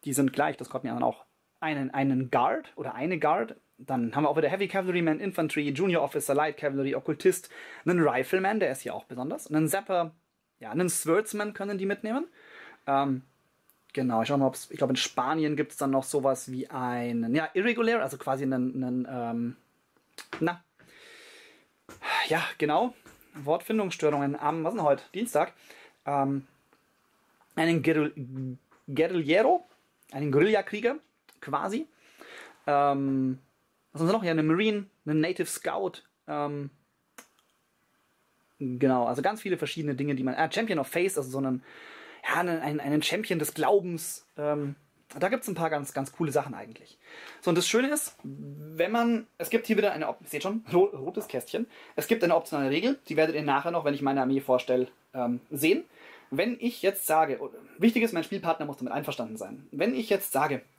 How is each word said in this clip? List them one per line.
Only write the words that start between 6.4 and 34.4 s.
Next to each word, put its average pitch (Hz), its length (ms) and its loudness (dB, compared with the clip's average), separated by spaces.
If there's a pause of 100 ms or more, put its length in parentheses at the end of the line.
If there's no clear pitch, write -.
Cavalry, 139 380 -2
Okkultist, 160 540 0 (360)
einen 170 200 4
Rifleman, 185 540 2
der 156 120 2
ist 131 100 -6
hier 92 120 -8
auch 107 120 -10
besonders, 143 420 -8
einen 156 200 4
Zapper, 175 440 0 (480)
ja, 110 120 -12
einen 170 180 0
Swordsman 208 640 0
können 202 240 -4
die 190 80 -2
mitnehmen. 220 420 -2 (600)
Ähm, 139 360 2 (680)
genau, 123 280 2
ich 110 60 0
schau 143 100 2
mal, 135 100 4
ob's, - 220 -4
ich - 80 -12
glaub, 131 120 2
in 131 80 2
Spanien 151 580 0
gibt's 147 220 -4
dann 139 140 0
noch 135 120 2
sowas 131 480 0
wie 127 180 -6
einen, 120 680 -2
ja, 156 180 0
Irregular, 226 480 2
also 135 160 -4
quasi 135 260 -2
einen, 127 400 0
einen, 123 260 -2
ähm, 120 460 -4 (840)
na, 170 200 -2 (1700)
ja, 165 160 0 (140)
genau, 170 360 2 (400)
Wortfindungsstörungen 151 1040 0
am, 156 280 -2
was 165 80 -2
ist 233 40 -4
denn 170 80 0
heute? 139 180 4 (100)
Dienstag. 175 400 0 (520)
Ähm, 139 400 0 (1120)
einen 165 260 2
Gueril-, 135 760 -2 (360)
Guerillero, 180 720 2 (460)
einen 143 200 -2
Guerillakrieger, 208 680 2 (420)
quasi. 190 480 -4 (800)
Ähm, 139 720 2 (520)
was 147 100 -4
haben 165 60 4
wir 190 60 4
noch? 220 100 0
Ja, 170 80 0
einen 160 140 2